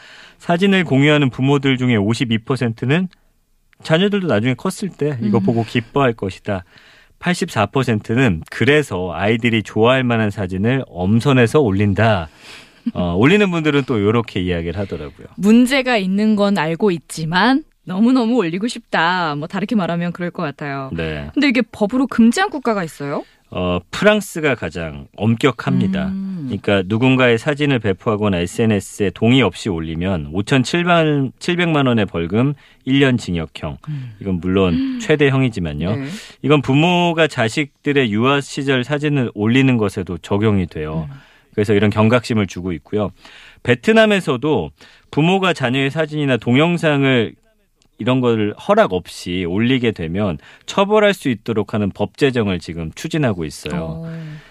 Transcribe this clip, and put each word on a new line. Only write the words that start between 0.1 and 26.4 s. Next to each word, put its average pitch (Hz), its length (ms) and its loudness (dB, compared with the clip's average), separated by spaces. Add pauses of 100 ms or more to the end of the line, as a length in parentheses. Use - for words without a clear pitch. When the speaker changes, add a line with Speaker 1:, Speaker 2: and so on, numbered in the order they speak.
Speaker 1:
사진을 185 460 2
공유하는 143 480 4
부모들 135 460 2
중에 123 180 2
오십이 110 440 0
퍼센트는 127 680 -2 (760)
자녀들도 190 460 0
나중에 117 260 0
컸을 185 420 -6
때 143 280 -4
이거 117 160 2
Speaker 2:
음. - 40 -2
Speaker 1:
보고 117 200 0
기뻐할 120 500 0
것이다. 98 520 -6 (520)
팔십사 175 500 -2
퍼센트는 113 840 0
그래서 110 600 0
아이들이 110 500 0
좋아할 123 400 2
만한 113 260 0
사진을 101 580 -2
엄선해서 117 720 2
올린다. 101 640 0 (640)
어, 87 220 -2
<laughs> - 20 0
올리는 190 320 4
분들은 151 380 0
또 117 140 0
요렇게 110 400 0
이야기를 85 360 -4
하더라고요. 78 500 -10 (100)
Speaker 2:
문제가 247 600 4
있는 202 380 0
건 202 220 2
알고 165 340 0
있지만 180 720 0 (220)
너무너무 226 500 2
올리고 190 320 -2
싶다. 175 680 -2
뭐 147 120 -6
다르게 202 280 -4
말하면 170 360 -2
그럴 175 180 -6
것 175 140 -8
같아요. 139 500 -8
Speaker 1:
네. 156 400 -8
Speaker 2:
근데 285 140 0
이게 247 140 2 (100)
법으로 247 360 -2
금지한 240 420 4
국가가 226 340 -2
있어요? 147 400 -6 (280)
Speaker 1:
어, 90 280 -2 (120)
프랑스가 185 640 0
가장 78 600 -10
엄격합니다. 127 920 0
Speaker 2:
음. 190 400 -6